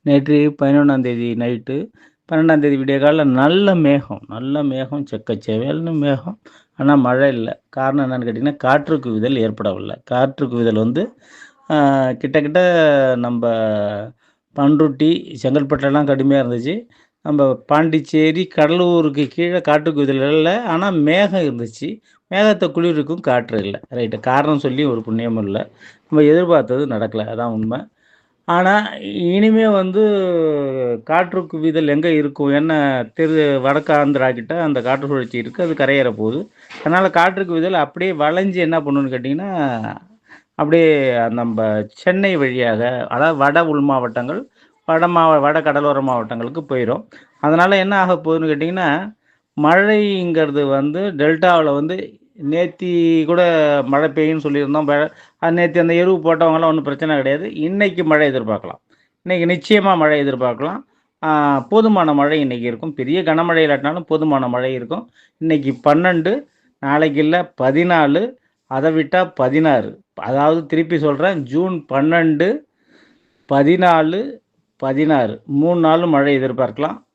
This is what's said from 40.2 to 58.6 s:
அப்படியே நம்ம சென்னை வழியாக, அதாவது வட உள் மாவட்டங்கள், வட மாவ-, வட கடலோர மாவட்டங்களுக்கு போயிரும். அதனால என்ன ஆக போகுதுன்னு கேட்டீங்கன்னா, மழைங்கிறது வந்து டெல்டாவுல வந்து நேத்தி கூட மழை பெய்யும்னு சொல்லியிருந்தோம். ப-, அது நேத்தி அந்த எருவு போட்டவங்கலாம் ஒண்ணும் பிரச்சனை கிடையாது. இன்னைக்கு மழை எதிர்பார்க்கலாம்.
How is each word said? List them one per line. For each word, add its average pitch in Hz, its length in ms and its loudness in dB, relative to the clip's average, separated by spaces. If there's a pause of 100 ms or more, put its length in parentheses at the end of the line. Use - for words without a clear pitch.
அப்படியே 147 640 2 (100)
நம்ம 110 580 -2
சென்னை 185 480 -2
வழியாக, 123 760 -2
அதாவது 147 280 0
வட 147 280 2
உள் 151 140 -2
மாவட்டங்கள், 135 680 -2 (400)
வட 165 200 2
மாவ-, 165 320 4
வட 151 220 2
கடலோர 147 400 0
மாவட்டங்களுக்கு 123 600 -4
போயிரும். 131 460 -4 (320)
அதனால 175 380 2
என்ன 190 180 0
ஆக 185 180 2
போகுதுன்னு 160 280 0
கேட்டீங்கன்னா, 165 720 -2 (480)
மழைங்கிறது 175 1080 2
வந்து 143 300 0
டெல்டாவுல 160 760 2
வந்து 160 460 -6 (320)
நேத்தி 170 720 0
கூட 170 160 2 (440)
மழை 143 240 0
பெய்யும்னு 156 280 0
சொல்லியிருந்தோம். 147 480 -2
ப-, 147 260 0 (260)
அது 170 240 0
நேத்தி 170 180 0
அந்த 165 140 2
எருவு 180 300 2
போட்டவங்கலாம் 165 420 2
ஒண்ணும் 156 180 0
பிரச்சனை 151 320 -4
கிடையாது. 143 380 -2
இன்னைக்கு 180 500 -2
மழை 151 260 4
எதிர்பார்க்கலாம். 107 500 -4 (420)